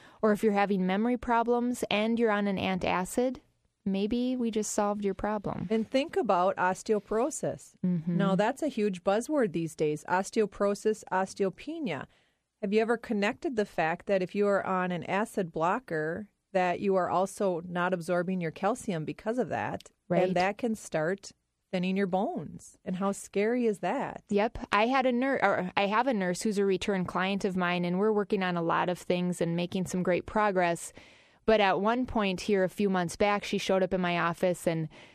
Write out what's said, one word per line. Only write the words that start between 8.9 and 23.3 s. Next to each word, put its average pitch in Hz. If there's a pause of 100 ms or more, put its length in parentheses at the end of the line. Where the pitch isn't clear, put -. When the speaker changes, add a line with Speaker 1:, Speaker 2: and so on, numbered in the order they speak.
Speaker 2:
buzzword 226
these 165
days, 151
osteoporosis, 202
osteopenia. 190 (560)
Have 202
you 214
ever 226
connected 233
the 208
fact 165
that 196
if 180
you 202
are 196
on 185
an 170
acid 190
blocker, 165 (240)
that 180
you 196
are 180
also 185
not 175
absorbing 180
your 160
calcium 190
because 214
of 190
that? 117 (180)
Speaker 1:
Right. 175
Speaker 2:
And 185
that 190
can 226
start 165 (400)
thinning 185
your 202
bones. 185
And 185
how 196
scary 226